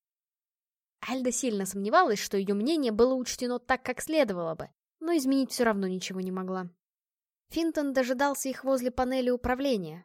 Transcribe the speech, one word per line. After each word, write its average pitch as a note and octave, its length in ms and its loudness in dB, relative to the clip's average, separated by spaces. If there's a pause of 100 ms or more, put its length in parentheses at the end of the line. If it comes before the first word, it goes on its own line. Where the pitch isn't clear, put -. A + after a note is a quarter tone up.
(1080)
Альда B3+ 240 0
сильно G#3+ 340 -2
сомневалась, G#3 540 2
что - 180 -2
её G3 180 0
мнение B3+ 360 0
было A#3+ 220 4
учтено B3 460 -4
так, B3+ 240 -2
как - 180 -4
следовало F#3+ 540 0
бы, D3 140 -10 (300)
но E4+ 160 0
изменить C4+ 360 2
всё B3 120 0
равно G3+ 240 2
ничего F#3 320 -6
не F#3 120 -4
могла. F#3 380 -6 (840)
Финтон D#4 420 0
дожидался C4 560 0
их - 140 -6
возле C4 260 0
панели B3+ 400 0
управления, B3 760 0